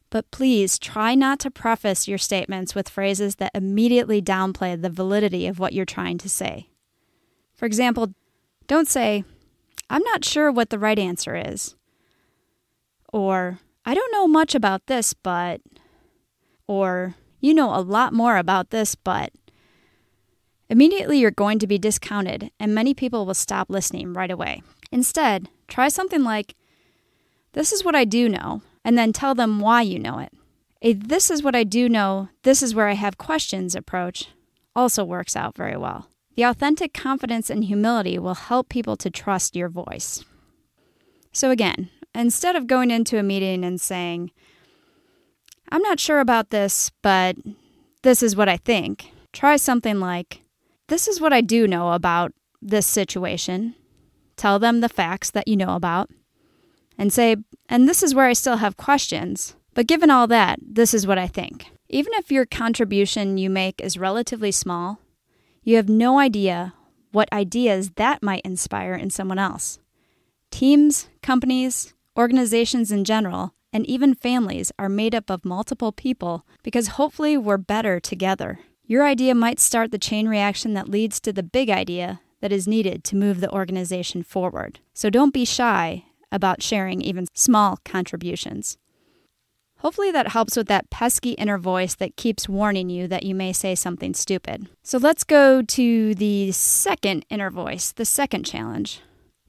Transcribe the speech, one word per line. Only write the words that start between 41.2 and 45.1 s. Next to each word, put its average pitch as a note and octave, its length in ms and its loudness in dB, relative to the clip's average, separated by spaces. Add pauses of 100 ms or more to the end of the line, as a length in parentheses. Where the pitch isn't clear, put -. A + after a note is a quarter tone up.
So C4 180 2
again, G3 400 0 (240)
instead A#3+ 420 0
of C4 100 -4
going B3+ 240 2
into A3+ 280 0
a G3+ 40 0
meeting F#3+ 400 -2
and F3+ 160 -4
saying, F3 520 -6 (1400)